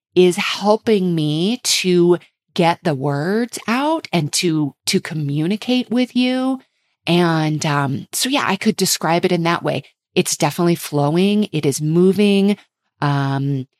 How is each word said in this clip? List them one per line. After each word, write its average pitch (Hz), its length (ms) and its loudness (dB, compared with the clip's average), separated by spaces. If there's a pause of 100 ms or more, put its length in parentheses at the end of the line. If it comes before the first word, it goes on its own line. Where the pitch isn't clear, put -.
(140)
is 180 220 4
helping 202 800 0
me 160 480 -2
to 175 560 2 (360)
get 170 280 2
the 165 120 0
words 147 640 -4 (100)
out 294 440 -2
and 147 200 -2
to, 156 420 -2 (100)
to 185 160 -2
communicate 160 920 -2
with 247 260 -2
you. 254 440 0 (460)
And, 160 580 2
um, 143 480 -2
so - 160 -4
yeah, 269 160 0
I 196 120 0
could - 200 -2
describe 175 480 0
it 180 60 0
in 170 140 0
that 170 180 -2
way. 139 220 -4 (300)
It's - 220 -2
definitely 170 380 0
flowing. 175 800 0
It 156 120 -2
is 143 160 0
moving. 196 760 2 (420)
Um, 139 680 -2 (120)